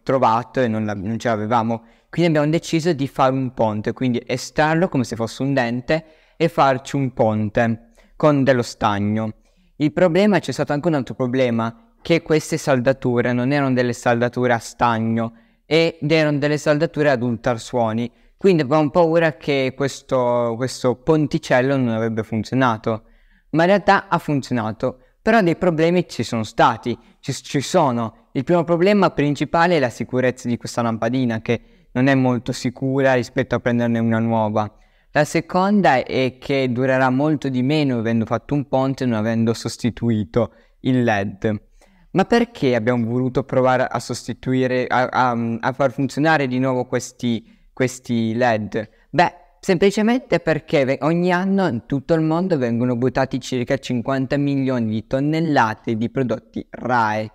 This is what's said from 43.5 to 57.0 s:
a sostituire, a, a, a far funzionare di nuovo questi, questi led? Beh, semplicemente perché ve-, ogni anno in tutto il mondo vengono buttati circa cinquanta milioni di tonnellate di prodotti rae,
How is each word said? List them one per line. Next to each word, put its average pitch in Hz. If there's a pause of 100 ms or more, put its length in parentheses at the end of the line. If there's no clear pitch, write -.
a -
sostituire, 127
a, 123
a, 117
a 131
far 139
funzionare 143
di 127
nuovo 127
questi, 120 (300)
questi 117
led? 110 (220)
Beh, 170 (280)
semplicemente 202
perché 156
ve-, 131
ogni 175
anno 190
in 117
tutto 139
il 160
mondo 160
vengono 123
buttati 131
circa 131
cinquanta 131
milioni 131
di 107
tonnellate 135
di 113
prodotti 123
rae, 110